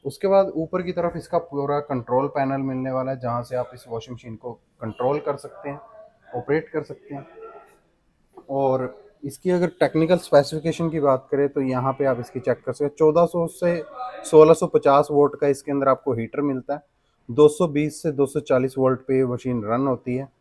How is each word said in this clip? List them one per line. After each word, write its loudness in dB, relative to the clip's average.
उसके -6
बाद 4
ऊपर -4
की -6
तरफ -4
इसका -4
पूरा -4
control -2
panel -2
मिलने -6
वाला -4
है, -8
जहाँ -4
से -10
आप -6
इस -20
washing -10
machine -16
को -14
कंट्रोल -6
कर -4
सकते -14
हैं, -12
operate -2
कर -6
सकते -16
हैं। -14
और -2
इसकी -6
अगर 2
technical 0
specification 0
की -4
बात 0
करें 0
तो -4
यहाँ -2
पे -2
आप 0
इसकी -10
check -2
कर -6
सकते -4
हैं, -4
चौदह 4
सौ -2
से -4
सोलह 10
सौ 0
पचास 4
volt 4
का 0
इसके -2
अंदर 2
आपको 2
heater -4
मिलता -4
है, -8
दो 6
सौ 2
बीस -4
से -2
दो 0
सौ -4
चालीस 0
volt 2
पे -2
ये 2
machine -4
run -2
होती -4
है। -8